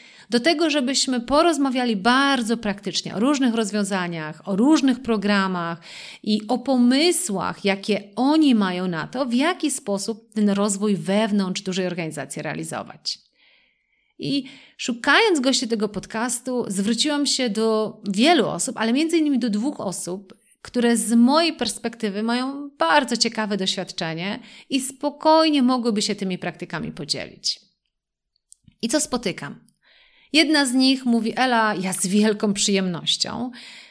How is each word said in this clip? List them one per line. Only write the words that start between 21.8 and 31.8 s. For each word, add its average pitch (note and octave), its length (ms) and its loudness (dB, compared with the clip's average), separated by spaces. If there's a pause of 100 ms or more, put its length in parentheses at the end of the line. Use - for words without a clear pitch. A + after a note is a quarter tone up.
mają C4 560 -4
bardzo D4 380 2
ciekawe A3 400 -2
doświadczenie F3+ 840 -6 (300)
i C4 100 0
spokojnie D4 840 2
mogłyby A#3+ 400 2
się G#3 120 -2
tymi F#3+ 240 -4
praktykami D#3 540 -8
podzielić. - 680 -8 (1200)
I A#3 60 -2
co D4 120 0
spotykam? G#3+ 720 -6 (640)
Jedna C#4+ 340 4
z A#3+ 80 -4
nich C4 300 4
mówi: A#3 320 2
„Ela, A#3 380 2
ja F#3 180 -2